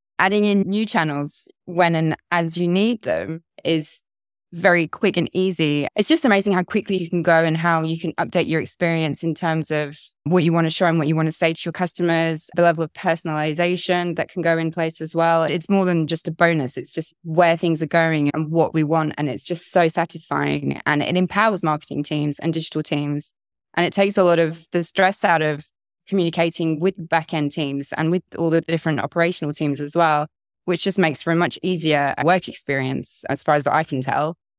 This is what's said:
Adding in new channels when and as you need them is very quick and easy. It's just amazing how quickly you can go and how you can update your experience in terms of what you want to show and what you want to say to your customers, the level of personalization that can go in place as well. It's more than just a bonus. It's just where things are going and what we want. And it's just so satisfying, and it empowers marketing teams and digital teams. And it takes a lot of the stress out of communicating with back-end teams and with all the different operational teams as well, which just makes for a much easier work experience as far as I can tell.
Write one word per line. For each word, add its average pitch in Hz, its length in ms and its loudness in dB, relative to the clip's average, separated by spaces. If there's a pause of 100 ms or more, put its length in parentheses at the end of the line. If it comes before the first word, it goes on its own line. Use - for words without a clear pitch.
(180)
Adding 208 280 4
in 202 160 4
new 202 240 0
channels 151 600 -4 (180)
when 170 300 2
and 160 200 0 (160)
as 170 260 -2
you 175 100 0
need 208 340 2
them 104 420 -4 (200)
is 160 400 -2 (500)
very 175 320 2
quick - 300 -2
and 170 160 0
easy. 160 640 0
It's 214 140 0
just 320 160 2
amazing 202 260 4
how 180 120 2
quickly 196 340 -2
you 170 120 -4
can 175 140 -2
go 165 180 6
and 160 140 2
how 165 280 2
you 160 140 -2
can 165 180 -6
update 170 340 -2
your 160 100 0
experience 165 640 -2
in 165 100 -2
terms 160 380 -2
of 151 260 -4 (280)
what 170 180 4
you 165 80 4
want 165 140 2
to 160 40 0
show 175 180 0
and 165 120 2
what 143 80 0
you 160 80 2
want 160 120 0
to 156 40 -2
say 165 220 0
to - 100 -10
your 170 80 -6
customers, 165 840 -2
the 175 40 4
level 165 220 4
of 156 80 -8
personalization 170 1300 -2
that 160 120 -4
can 180 120 -8
go 165 160 2
in 160 120 0
place 160 300 -4
as 160 160 -8
well. 165 280 4
It's 160 260 -4
more 196 160 4
than 170 200 2
just 160 220 -4
a 165 40 -6
bonus. 160 440 2
It's - 160 -10
just - 320 -8
where 165 320 4
things 165 260 0
are 156 60 -4
going 160 460 2
and 156 180 -2
what 165 220 2
we 160 100 2
want. 156 340 0
And 147 120 -2
it's 196 160 -8
just - 260 -6
so 175 160 4
satisfying, 147 1000 -2
and 147 160 2
it - 140 0
empowers 196 480 0
marketing 151 400 -2
teams 147 360 -2
and 165 120 -2
digital 156 320 -4
teams. 147 500 -4 (420)
And 175 100 2
it - 80 -2
takes 196 240 2
a 190 80 6
lot 170 120 4
of 165 340 0
the 175 120 0
stress 190 400 0
out 170 180 4
of 151 240 -2 (440)
communicating 170 720 0
with 185 140 0 (120)
back-end 156 460 0
teams 139 400 -4
and 160 180 0
with 180 120 0 (140)
all 165 120 0
the 165 100 4
different 160 400 -2
operational 165 540 -2
teams 143 260 -2
as 147 160 -6
well, 156 320 2 (380)
which 175 180 -2
just 196 160 -2
makes 156 240 2
for 170 80 0
a 165 60 2
much 170 260 0
easier 156 500 0 (120)
work 180 240 2
experience 135 800 -6
as 143 120 0
far 151 140 2
as 147 100 0
I 156 200 0
can 131 160 -4
tell. 139 340 -2 (240)